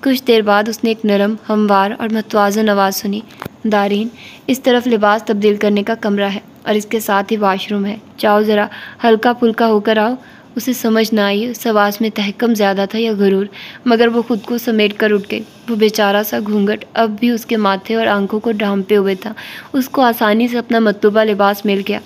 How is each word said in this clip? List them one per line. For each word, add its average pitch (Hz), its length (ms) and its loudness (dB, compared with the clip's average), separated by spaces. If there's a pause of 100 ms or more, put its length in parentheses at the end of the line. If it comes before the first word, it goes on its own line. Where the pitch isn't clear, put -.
कुछ 262 180 0
देर 226 200 2
बाद 208 260 2
उसने 226 220 -2
एक 220 140 -4
नरम, 208 420 0
हमवार 208 460 2
और 220 200 -6
मतवाजन 214 560 0
आवाज़ 196 260 2
सुनी, 208 280 -6 (440)
"दारीन।" 208 440 0 (380)
इस 254 160 -2
तरफ 247 220 2
लिबास 220 420 2
तब्दील 208 280 2
करने 208 260 0
का 226 120 -4
कमरा 202 340 -2
है 196 140 -8 (260)
और 214 80 0
इसके 214 240 -4
साथ 202 240 0
ही 220 120 -2
वॉशरूम 202 480 -2
है। 208 160 -8 (200)
जाओ 214 220 4
ज़रा 208 260 2 (360)
हल्का 226 280 4
फुल्का 233 340 2
होकर 220 320 2
आओ। 226 180 0 (400)
उसे 247 180 -4
समझ 220 380 0
ना 208 140 2
आई 202 200 0
उस 247 200 -8
आवाज़ 208 360 2
में 220 80 -2
तहकम 208 440 -2
ज़्यादा 196 320 0
था 220 120 -6
या 226 140 0
गुरूर, 196 360 2 (380)
मगर 233 220 4
वो 233 140 0
खुद 226 180 -2
को 240 180 -4
समेट 214 340 0
कर 214 180 0
उठ 202 160 0
गई। 214 140 -6
वो - 360 -8
बेचारा 208 460 2
सा 233 180 -4
घूंघट 208 440 -2 (120)
अब 226 140 0 (100)
भी 240 100 2
उसके 233 260 -2
माथे 196 380 0
और 226 140 0
आंखों 202 320 -2
को 226 120 -2
ढांपे 202 420 -2
हुए 196 200 2
था। 208 200 -10 (400)
उसको 262 280 -2
आसानी 226 460 2
से 240 100 -4
अपना 233 220 0
मतलूबा 214 420 2
लिबास 202 440 0
मिल 196 140 0
गया। 208 260 -6